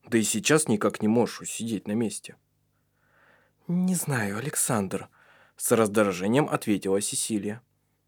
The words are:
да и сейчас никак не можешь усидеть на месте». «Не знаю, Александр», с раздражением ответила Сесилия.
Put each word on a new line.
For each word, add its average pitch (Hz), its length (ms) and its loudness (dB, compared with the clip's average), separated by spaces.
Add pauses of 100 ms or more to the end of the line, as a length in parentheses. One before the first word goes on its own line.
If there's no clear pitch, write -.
да 113 80 2
и 110 60 4
сейчас 127 440 2
никак 104 340 0
не 107 60 2
можешь 110 320 2
усидеть 110 480 -8
на 104 60 -4
месте». 110 420 -4 (1300)
«Не 180 260 2
знаю, 110 420 -2
Александр», 110 720 -2 (480)
с - 160 -2
раздражением 107 800 2
ответила 98 500 0
Сесилия. 107 600 -4 (460)